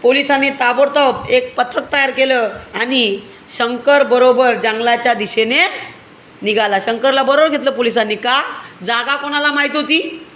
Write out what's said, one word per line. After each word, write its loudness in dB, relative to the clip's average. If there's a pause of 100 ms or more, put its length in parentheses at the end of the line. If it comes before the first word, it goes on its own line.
पोलिसांनी 2
ताबडतोब 0
एक 0
पथक -4
तयार 0
केलं 0 (240)
आणि 0 (380)
शंकरबरोबर 4
जंगलाच्या 0
दिशेने 0 (840)
निघाला. 0
शंकरला 0
बरोबर 4
घेतलं -2
पोलिसांनी. 0
का? 0 (420)
जागा -2
कोणाला -2
माहीत -2
होती? -2